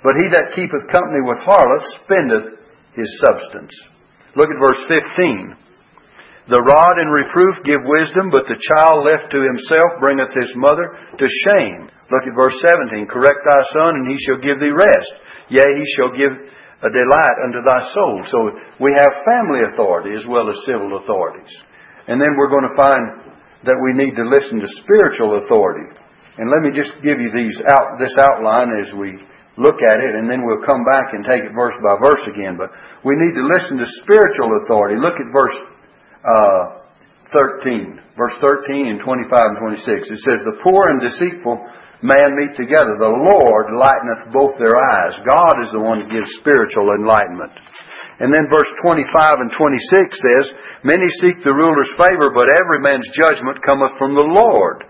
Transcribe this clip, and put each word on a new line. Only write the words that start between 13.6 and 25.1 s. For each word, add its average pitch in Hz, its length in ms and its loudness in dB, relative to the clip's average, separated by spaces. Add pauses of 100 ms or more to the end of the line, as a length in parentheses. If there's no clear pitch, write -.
son, 160 240 0
and 131 140 -6
he 139 100 -6
shall 131 160 -2
give 135 220 -4
thee 147 100 -2
rest. 185 440 2 (340)
Yea, 131 180 4
he 143 200 0 (120)
shall 135 160 -2
give 135 240 -2 (460)
a 110 80 0
delight 127 540 2
unto 120 180 -8
thy 127 180 2
soul." 131 440 -4
So 113 340 -4 (180)
we 139 160 0
have 143 320 4
family 180 380 0
authority 101 500 -2
as 110 140 -12
well 120 200 -2
as 101 160 -8
civil 101 340 -6
authorities. - 680 -8 (440)
And 123 140 -2
then 147 160 0
we're 143 160 0
going 135 160 0
to - 60 -10
find 131 580 0 (300)
that 127 180 0
we 131 120 -2
need 131 240 -2
to 117 60 -4
listen 123 360 0
to 101 80 -10
spiritual 185 680 0